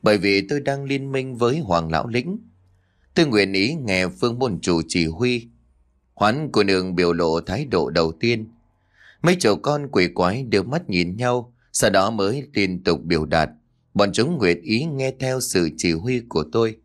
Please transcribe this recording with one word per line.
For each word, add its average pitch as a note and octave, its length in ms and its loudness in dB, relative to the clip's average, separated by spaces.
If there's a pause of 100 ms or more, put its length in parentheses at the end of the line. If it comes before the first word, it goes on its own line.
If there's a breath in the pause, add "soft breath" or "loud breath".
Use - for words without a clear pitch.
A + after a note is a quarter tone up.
bởi G#2 160 6
vì G2 300 2
tôi D3 120 -2
đang C#3 240 -4
liên C3+ 280 -4
minh C3 240 -4
với A#2+ 240 0
Hoàng E2+ 320 0
Lão D#2+ 160 -2
Lĩnh. C3 300 -4 (760)
Tôi E3+ 120 4
nguyện G2+ 280 2
ý G#2 220 0
nghe G2 320 0
Phương A#2 320 -2
môn A2+ 220 0
chủ E2+ 260 2
chỉ E2+ 180 0
huy. A#2 420 -4 (680)
Hoán B2+ 380 0
cô G#2 120 2
nương F#2 320 0
biểu F2 180 2
lộ E2+ 280 0
thái G#2 240 -6
độ E2 240 0
đầu D#2+ 220 2
tiên. A#2 360 -2 (760 soft breath)
Mấy F3 140 4
chầu A2+ 200 4
con D3 360 -2
quỷ F2+ 160 2
quái F#2+ 360 -2
đưa G#2 200 0
mắt D3 260 -6
nhìn F2+ 280 -2
nhau, B2 360 -4 (180)
sau - 180 2
đó F#2+ 200 4
mới A2+ 440 -2
liên F#2 300 -2
tục E2+ 200 0
biểu D#2+ 220 0
đạt. D#2 240 0 (440)
Bọn G2+ 200 2
chúng D3 240 0
nguyện F2 240 2
ý A2+ 240 -2
nghe C3+ 340 -4
theo C3 200 -2
sự - 380 0
chỉ F2 140 0
huy A#2 280 -2 (100)
của D#2 220 0
tôi. A2+ 340 0